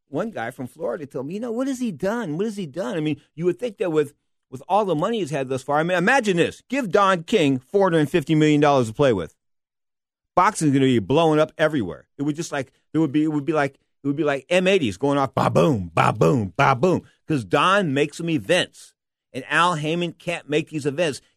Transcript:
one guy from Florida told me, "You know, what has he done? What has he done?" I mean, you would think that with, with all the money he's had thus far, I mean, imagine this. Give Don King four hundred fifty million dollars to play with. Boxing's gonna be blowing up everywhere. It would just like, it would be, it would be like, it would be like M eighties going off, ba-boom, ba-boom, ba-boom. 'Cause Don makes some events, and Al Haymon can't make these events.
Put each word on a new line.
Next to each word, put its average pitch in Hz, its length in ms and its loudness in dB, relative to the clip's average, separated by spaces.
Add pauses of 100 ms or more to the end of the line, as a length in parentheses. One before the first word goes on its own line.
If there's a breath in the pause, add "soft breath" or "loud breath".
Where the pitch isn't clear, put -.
one 180 240 -6
guy 120 180 -8
from 131 160 -12
Florida 156 400 -8
told 131 220 -10
me, 170 60 -8
"You 208 60 -10
know, 240 120 -8
what 262 160 -4
has 269 100 -6
he 240 140 -4
done? 190 440 -4
What 202 100 -4
has 214 100 -8
he 196 100 -8
done?" 180 300 -8
I 160 40 -2
mean, 151 200 -2 (160 soft breath)
you 156 80 -6
would 175 160 0
think 240 180 -8
that 185 120 -2
with, 151 240 0 (360)
with 127 180 -16
all 202 160 2
the 185 100 0
money 202 260 -2
he's 151 100 -4
had 135 180 -4
thus 131 140 -4
far, 147 160 0
I 156 60 4
mean, 180 120 0
imagine 208 400 2
this. 151 320 0
Give 247 220 -4
Don 190 320 4
King 147 360 2
four 196 280 0
hundred 160 240 2
fifty 160 240 0
million 151 260 4
dollars 139 280 4
to 107 60 -10
play 139 180 4
with. 87 220 -4 (1000)
Boxing's 180 380 2
gonna 135 120 4
be 131 140 4
blowing 151 400 2
up 156 180 0
everywhere. 123 520 -2 (100)
It - 40 -8
would 143 140 -4
just 165 140 -10
like, 139 220 -8 (200)
it 151 60 -2
would 156 140 0
be, 151 100 2
it 156 60 0
would 147 160 -4
be 160 80 -2
like, 143 240 -2 (260)
it - 40 -12
would 143 100 -2
be 160 80 -2
like 143 260 -2
M 185 160 2
eighties 165 320 0
going 143 180 0
off, 135 180 -2
ba-boom, 123 600 2
ba-boom, 123 640 2
ba-boom. 139 460 2 (240 soft breath)
'Cause 139 180 -4
Don 156 500 2
makes 143 240 -2
some 170 100 -8
events, 156 680 -2 (380)
and 123 160 -10
Al 165 280 2
Haymon 160 360 -4
can't 170 360 -10
make 156 200 -2
these 151 180 -8
events. 147 360 -4 (140)